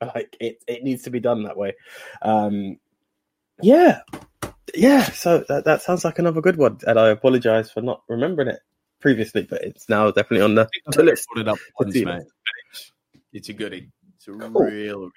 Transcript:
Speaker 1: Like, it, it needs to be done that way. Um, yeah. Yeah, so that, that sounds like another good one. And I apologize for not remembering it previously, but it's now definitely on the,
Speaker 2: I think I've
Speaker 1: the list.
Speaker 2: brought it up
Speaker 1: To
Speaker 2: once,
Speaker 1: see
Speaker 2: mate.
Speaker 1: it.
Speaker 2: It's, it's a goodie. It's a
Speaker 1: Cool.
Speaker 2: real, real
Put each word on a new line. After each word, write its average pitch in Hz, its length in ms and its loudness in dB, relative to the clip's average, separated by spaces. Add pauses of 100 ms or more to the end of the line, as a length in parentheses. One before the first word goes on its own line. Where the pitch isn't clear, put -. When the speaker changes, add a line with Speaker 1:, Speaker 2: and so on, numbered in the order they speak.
Speaker 1:
Like, - 400 -10
it, 117 260 -8
it 120 160 -10
needs 127 200 -6
to 131 60 -12
be 120 120 -6
done 117 220 -2
that 104 140 -12
way. 98 160 -6 (480)
Um, 104 560 -2 (840)
yeah. 285 400 6 (760)
Yeah, 254 280 6
so 170 440 0
that, 139 180 -2
that 156 160 2
sounds 180 220 -2
like 165 160 -4
another 165 220 0
good 175 160 2
one. 117 280 -10
And 110 140 2
I 113 100 6
apologize 113 600 2
for 110 100 -8
not 123 280 -8
remembering 131 400 -4
it - 100 -10 (400)
previously, 110 500 0
but - 140 -8
it's - 240 -14
now 107 240 2
definitely 101 300 0
on 107 140 4
the, 110 80 6
Speaker 2:
I - 20 4
think - 220 -10
I've 147 80 -6
Speaker 1:
the 156 80 6
list. - 300 2
Speaker 2:
brought 113 100 -4
it 110 40 -4
up 104 100 -2
Speaker 1:
To - 60 -18 (160)
Speaker 2:
once, 98 140 -2
Speaker 1:
see 113 120 0
Speaker 2:
mate. 87 160 -6
Speaker 1:
it. - 60 -20 (440)
Speaker 2:
It's, - 200 -20 (400)
it's 101 180 -16
a 107 40 -16
goodie. 98 360 -12 (280)
It's - 100 -20
a 104 40 -20
Speaker 1:
Cool. 110 180 -16 (140)
Speaker 2:
real, 104 360 -6
real 90 180 -14